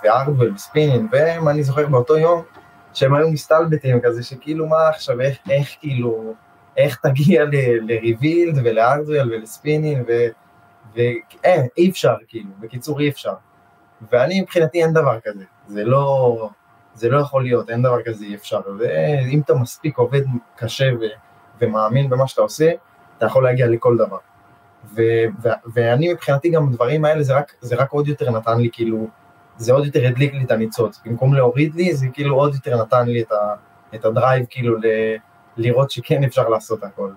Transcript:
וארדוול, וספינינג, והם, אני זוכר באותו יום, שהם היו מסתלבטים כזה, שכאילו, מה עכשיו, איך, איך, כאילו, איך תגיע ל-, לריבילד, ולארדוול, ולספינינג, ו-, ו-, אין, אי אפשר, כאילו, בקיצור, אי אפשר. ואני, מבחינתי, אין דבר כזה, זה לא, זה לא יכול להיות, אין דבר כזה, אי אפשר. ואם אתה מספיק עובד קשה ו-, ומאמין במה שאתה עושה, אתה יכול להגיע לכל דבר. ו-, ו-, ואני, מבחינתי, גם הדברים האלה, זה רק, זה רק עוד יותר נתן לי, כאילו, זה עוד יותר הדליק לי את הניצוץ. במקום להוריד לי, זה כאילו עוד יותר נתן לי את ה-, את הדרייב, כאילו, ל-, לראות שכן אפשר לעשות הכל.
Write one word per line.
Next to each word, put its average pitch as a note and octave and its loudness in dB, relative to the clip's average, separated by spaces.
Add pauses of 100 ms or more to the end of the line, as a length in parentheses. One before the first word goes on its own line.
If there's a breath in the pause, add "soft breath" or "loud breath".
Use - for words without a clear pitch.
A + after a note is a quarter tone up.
וארדוול, B2 2
וספינינג, B2+ 0
והם, D#3+ 2
אני D3 0
זוכר C#3+ 0
באותו C#3+ 2
יום, E3 2 (520)
שהם C3+ 2
היו D#3+ 4
מסתלבטים D3+ 2
כזה, A#2+ 0
שכאילו, D#3 -8
מה D#3+ 2
עכשיו, C3 -2
איך, C3+ -2 (120)
איך, C#3 0
כאילו, A#2 -4 (420)
איך C3 2
תגיע D3 4
ל-, B2 0
לריבילד, C#3 0
ולארדוול, C3+ 0
ולספינינג, D3 -4
ו-, A#2+ 2 (680)
ו-, A#2 0 (440)
אין, E3 4 (100)
אי F3+ 4
אפשר, C3+ 0 (140)
כאילו, G#2 -14 (100)
בקיצור, B2+ -8
אי D3 0
אפשר. A2 -8 (760)
ואני, D3+ 2
מבחינתי, E3+ 0
אין D#3+ 2
דבר C#3+ 2
כזה, G#2 -10 (220)
זה G#2 -6
לא, B2 0 (460)
זה A#2 -2
לא C#3 2
יכול C3+ -2
להיות, A#2+ -2
אין A#2+ -2
דבר B2 2
כזה, A2 -10
אי G2+ -10
אפשר. G2+ -6 (180)
ואם D3 0
אתה D#3+ -4
מספיק C3+ -6
עובד B2+ 0 (340)
קשה C3 -2 (100)
ו-, - -12
ומאמין A2+ 0
במה B2+ 0
שאתה C3+ -2
עושה, D3+ 0 (460)
אתה A2 -2
יכול C3 2
להגיע B2+ 2
לכל A#2 2
דבר. G2+ 0 (800)
ו-, A2+ 0 (400)
ו-, A#2 0 (260)
ואני, B2 2
מבחינתי, D3+ 0
גם D3+ 2
הדברים B2+ 0
האלה, D#3 2
זה C3 0
רק, C#3+ -2
זה A#2+ -6
רק C3+ -2
עוד D3 -2
יותר C3+ -2
נתן A2+ -2
לי, A#2+ 2
כאילו, A2+ -4 (500)
זה A#2 0
עוד C#3+ 4
יותר B2 2
הדליק C3 0
לי C3+ -4
את B2 0
הניצוץ. A2 -2
במקום B2 2
להוריד C#3 2
לי, F3 0
זה C3+ -2
כאילו C#3+ -2
עוד C#3+ 2
יותר A#2+ -2
נתן B2 2
לי A#2+ -2
את A2 -8
ה-, G#2 -2 (400)
את B2+ -6
הדרייב, B2 2
כאילו, A#2 -2
ל-, A2 0 (400)
לראות A#2+ 0
שכן C#3 -2
אפשר B2+ 0
לעשות A2 -4
הכל. G2+ -10